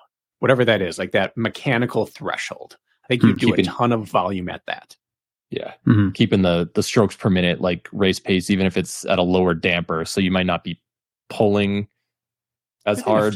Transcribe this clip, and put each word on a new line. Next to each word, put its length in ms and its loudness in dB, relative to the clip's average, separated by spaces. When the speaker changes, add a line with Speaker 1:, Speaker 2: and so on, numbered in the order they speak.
Speaker 1:
whatever 240 4
that 180 2
is, 160 -6
like, 140 -6
that 240 0
mechanical 680 -2
threshold. 680 -10
I 20 -20
think 160 -2
you 100 8
Speaker 2:
Hmm. 60 -2
Speaker 1:
do 80 0
Speaker 3:
Keeping 220 2
Speaker 1:
a 20 -8
ton 220 0
of 180 -2
volume 380 -2
at 180 -12
that. 300 -12
Speaker 3:
Yeah. 240 -10
Speaker 2:
Mm-hmm. 240 4
Speaker 3:
Keeping 320 2
the, 320 2
the 80 0
strokes 320 2
per 160 -2
minute, 300 0
like, 320 -4
race 260 0
pace, 320 -2
even 160 2
if 100 -2
it's 280 -6
at 160 2
a 20 4
lower 320 2
damper. 500 -2
So 160 -4
you 120 2
might 140 0
not 180 -2
be 160 -10
pulling 560 0
as 140 0
Speaker 1:
I 40 -8
think 40 -6
a 40 0
Speaker 3:
hard, 260 2